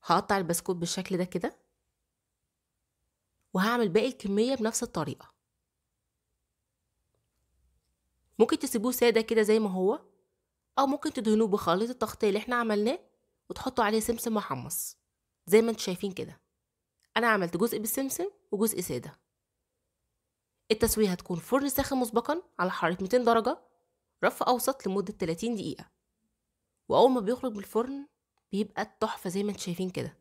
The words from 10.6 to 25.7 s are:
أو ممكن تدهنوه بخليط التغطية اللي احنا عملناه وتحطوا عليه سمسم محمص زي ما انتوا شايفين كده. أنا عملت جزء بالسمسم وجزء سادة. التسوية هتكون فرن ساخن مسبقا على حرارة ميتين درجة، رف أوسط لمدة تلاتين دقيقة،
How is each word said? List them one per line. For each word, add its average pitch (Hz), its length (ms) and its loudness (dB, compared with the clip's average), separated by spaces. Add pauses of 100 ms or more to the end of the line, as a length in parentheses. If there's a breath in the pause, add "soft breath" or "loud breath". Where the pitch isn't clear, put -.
أو 269 80 4
ممكن 294 260 -2
تدهنوه 220 340 2
بخليط 190 420 2
التغطية 247 380 -2
اللي 202 120 2
احنا 247 160 -4
عملناه 226 440 0 (500)
وتحطوا - 340 -2
عليه 214 160 2
سمسم 226 340 -2
محمص 143 640 -6 (500)
زي 208 140 6
ما 233 80 2
انتوا 220 140 -6
شايفين 190 280 -6
كده. - 300 -12 (760)
أنا 233 100 2
عملت 190 300 2
جزء 226 200 0
بالسمسم 269 520 -4 (220)
وجزء 214 300 0
سادة. 143 380 -8 (1500)
التسوية 220 400 2
هتكون 170 280 -6
فرن 269 300 0
ساخن 269 280 -2
مسبقا 240 440 -2 (180)
على 180 120 0
حرارة 175 300 -2
ميتين 240 220 0
درجة، 233 380 2 (640)
رف - 200 2
أوسط 254 440 0
لمدة 196 260 -4
تلاتين 180 420 -4
دقيقة، - 360 -10 (1000)